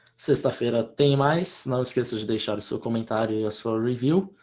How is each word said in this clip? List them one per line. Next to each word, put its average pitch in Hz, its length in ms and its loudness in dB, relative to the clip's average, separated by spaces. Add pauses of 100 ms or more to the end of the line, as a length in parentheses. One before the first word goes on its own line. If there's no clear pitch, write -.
(160)
Sexta-feira 120 680 0
tem 143 320 2
mais. 156 500 2
Não 127 160 0
esqueça 120 360 0
de 107 80 -6
deixar 107 320 -2
o - 20 -6
seu 110 200 -6
comentário 113 580 -2
e 110 80 -2
a 104 40 -2
sua 110 320 -2
review. 127 600 0